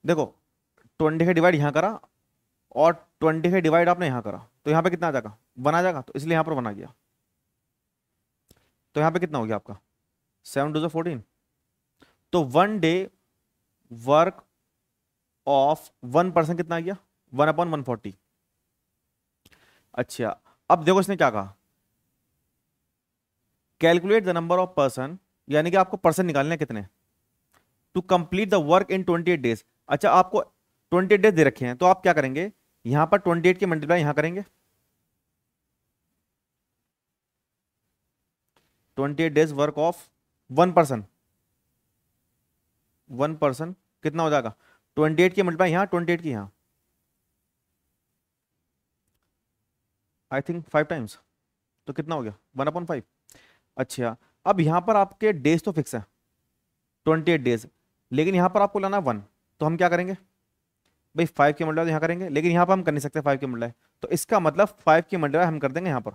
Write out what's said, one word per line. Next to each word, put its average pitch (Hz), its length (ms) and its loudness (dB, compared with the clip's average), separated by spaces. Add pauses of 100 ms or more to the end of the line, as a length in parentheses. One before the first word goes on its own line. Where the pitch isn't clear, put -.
देखो, 151 200 0 (720)
ट्वेंटी 160 260 0
का 180 60 2
डिवाइड 175 240 4
यहाँ 147 160 0
करा 180 280 -2 (760)
और 160 180 4 (260)
ट्वेंटी 160 320 2
का 190 80 2
डिवाइड 165 300 4
आपने 175 180 0
यहाँ 123 140 -4
करा, 104 260 -12 (180)
तो 147 60 0
यहाँ 165 120 4
पे 185 60 2
कितना 175 180 -4
आ 156 40 -2
जाएगा? 110 260 -6 (220)
वन 147 160 0
आ 175 60 2
जाएगा, 175 200 -2
तो - 140 -20
इसलिए 156 180 -4
यहाँ 160 100 2
पर 156 100 -4
वन 123 140 -4
आ 104 40 -6
गया। 98 220 -16 (2000)
तो 147 40 0
यहाँ 160 120 4
पे 170 80 -2
कितना 151 180 -4
हो 110 80 -4
गया 110 100 -4
आपका? 101 220 -12 (680)
सेवन 147 280 -4
टू 156 140 -2
फ़ोर्टीन। 160 360 -6 (1080)
तो 175 120 2
one 180 360 2
day 170 300 0 (840)
work 143 500 0 (1040)
of 139 300 2 (280)
one 165 260 0
person 165 260 0
कितना 170 180 -6
आ 165 40 -4
गया? 185 180 -8 (360)
वन 143 140 2
upon 160 200 -2
वन 151 160 -6
फ़ोर्टी। 107 320 -10 (1800)
अच्छा, - 440 -6 (300)
अब 165 140 2
देखो 185 160 4
इसने 196 160 -2
क्या 156 140 2
कहा, 98 260 -6 (2250)
"Calculate 180 440 2
the 175 120 -2
number 170 280 0
of 180 140 -16
person", 139 380 -2 (320)
यानी 151 220 0
कि 185 60 4
आपको 190 200 2
पर्सन 175 280 0
निकालने 143 240 0
हैं 165 100 -4
कितने, 110 280 -8 (1080)
"to 180 120 -4
complete 180 420 0
the 185 160 2
work 185 240 4
in 190 160 -2
twenty-eight 170 380 0
days"। 113 220 -2 (240)
अच्छा, 147 220 2
आपको 185 300 4
ट्वेंटी - 720 -2
एट 190 60 0
डेज 208 120 6
दे 160 100 4
रखे 131 220 2
हैं, 123 120 -6
तो 180 80 0
आप 180 160 4
क्या 180 120 2
करेंगे, 151 380 -2 (340)
यहाँ 147 220 2
पर 202 100 2
ट्वेंटी 170 320 0
एट 180 80 2
की 202 80 -2
मल्टीप्लाई 165 340 0
यहाँ 147 140 -2
करेंगे, 165 300 -4 (4000)
ट्वेंटी 143 280 -4
एट 160 100 -2
days 151 240 2
work 147 200 0
of 165 180 0 (560)
one 165 220 4
person, 135 300 2 (2000)
one 147 280 -4
person 151 360 -4 (300)
कितना 156 200 -2
हो 160 60 0
जाएगा, 123 240 -2 (420)
ट्वेंटी 156 280 2
एट 185 100 4
की 196 100 0
मल्टीप्लाई 175 280 0
यहाँ, 185 140 0
ट्वेंटी 175 280 -2
एट 170 80 -4
की 165 80 -6
यहाँ, 101 220 -8 (3750)
I 139 100 -4
think 170 280 -10
five 151 180 0
times, 131 300 -10 (720)
तो 143 60 -12
कितना 160 220 -8
हो 139 60 -6
गया, 107 120 -10 (220)
वन 139 120 -4
upon 170 200 -6
फ़ाइव। 143 160 -8 (760)
अच्छा, 120 380 -6 (300)
अब 196 140 2
यहाँ 165 220 2
पर 214 140 0
आपके 202 380 0
डेज 156 300 0
तो 208 80 -4
फिक्स 151 240 -6
हैं, 107 100 -8 (1000)
ट्वेंटी 160 260 2
एट 156 100 2
डेज, 120 260 -2 (440)
लेकिन 160 240 0
यहाँ 180 140 4
पर 202 120 2
आपको 202 180 0
लाना 196 180 -2
है 190 60 -2
वन, 110 200 -2 (360)
तो 151 60 -2
हम 165 120 -2
क्या 175 120 2
करेंगे 180 240 -2 (1040)
भाई, 165 100 2
फ़ाइव 147 280 2
की 165 100 -6
मल्टीप्लाई 160 240 -2
यहाँ 156 140 -2
करेंगे, 175 280 -4
लेकिन 156 220 0
यहाँ 175 140 4
पर 185 80 2
हम 190 100 0
कर 156 80 0
नहीं 147 80 -2
सकते 143 220 -6
फ़ाइव 139 180 0
की 139 60 -8
मल्टीप्लाई, 117 260 -8 (300)
तो - 60 -10
इसका 190 320 -2
मतलब 165 280 2
फ़ाइव 165 420 2
की 190 80 -4
मल्टीप्लाई 156 280 0
हम 160 140 -2
कर 135 120 -2
देंगे 175 180 -6
यहाँ 127 120 -4
पर। 101 140 -10